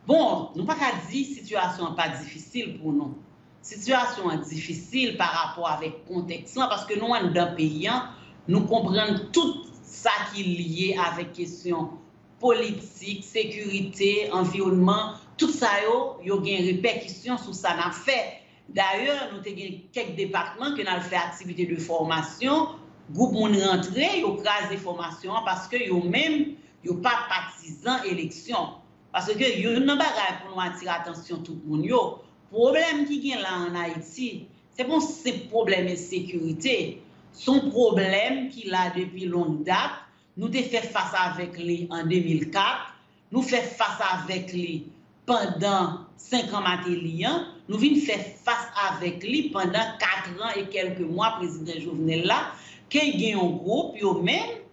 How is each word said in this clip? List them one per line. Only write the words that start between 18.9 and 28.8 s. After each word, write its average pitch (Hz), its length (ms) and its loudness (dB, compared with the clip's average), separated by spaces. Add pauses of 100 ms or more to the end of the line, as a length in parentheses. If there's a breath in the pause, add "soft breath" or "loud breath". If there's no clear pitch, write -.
nous 196 80 -10
te 208 80 -10
gen 190 320 -10 (100)
quelques 233 240 -6
départements 196 580 -2
qui 247 80 -4
ont 180 200 -2
fait 180 160 -2
activité 175 480 -4
de 170 100 -2
formation, 165 920 0 (440)
groupe 202 220 4
moun 208 280 4
rentré, 196 600 2
yo 330 140 0
krasé 196 420 0
formation 175 560 -6 (120)
parce 185 220 -2
que 240 80 -4
yo 190 260 2
même, 294 540 2 (280 loud breath)
yo 175 120 -2
pas 233 320 0
partisan 185 760 -4
élection. 170 680 -4 (420)